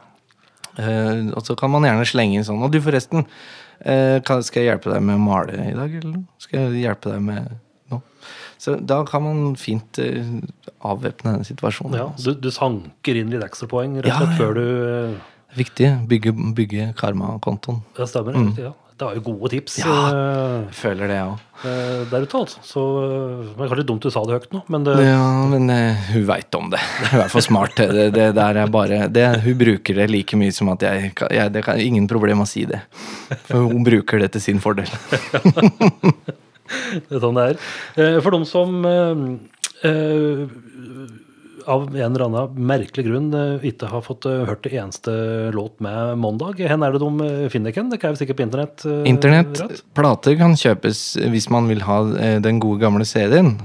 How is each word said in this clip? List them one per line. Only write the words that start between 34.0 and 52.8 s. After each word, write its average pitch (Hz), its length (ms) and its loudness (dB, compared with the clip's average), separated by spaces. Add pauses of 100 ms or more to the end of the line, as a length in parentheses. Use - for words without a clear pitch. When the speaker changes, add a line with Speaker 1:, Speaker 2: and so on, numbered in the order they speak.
Speaker 1:
det 95 100 0
til 107 100 -4
sin 101 200 0
fordel. 101 260 -2
<laughs> - 1400 2 (400)
Speaker 2:
Det 226 460 -6
er - 20 -4
sånn 120 160 0
det 123 160 4
er. 165 60 -4 (420)
Eh, 160 240 6
for 196 80 2
de 165 160 2
som, 180 300 0 (100)
eh, 160 1040 -2
eh, 151 560 0 (1200)
av 135 240 2
en 139 80 -4 (160)
eller 127 100 0
annen 123 300 -2 (100)
merkelig 131 400 0
grunn, 131 300 0
eh, 143 340 -2
ikke 107 220 -8
har 117 100 -4
fått, - 240 -8
eh, 131 220 -2
hørt - 160 -6
det 135 100 -8
eneste 107 380 -6 (420)
låt 107 280 -6
med 113 360 -4
Måndag, 117 480 -4
hen 156 160 2
er 139 120 2
det 139 80 0
de, 147 80 0 (180)
eh, 143 220 -2
finner, 113 240 -2
Ken? 233 160 -4
Det 233 100 -6
kan 151 160 -2
jeg 139 80 -6
sikkert 135 160 -4
på 123 80 -2
internett, 139 380 -6
eh, 147 260 -2
Speaker 1:
Internett, 143 480 6
Speaker 2:
rett? - 220 -10 (120)
Speaker 1:
plater 143 440 4
kan 170 180 6
kjøpes 107 460 2 (280)
hvis 110 220 0
man 117 160 4
vil 107 140 0
ha, 101 180 2 (160)
eh, 110 240 2
den 113 200 2
gode 107 200 0
gamle 107 260 4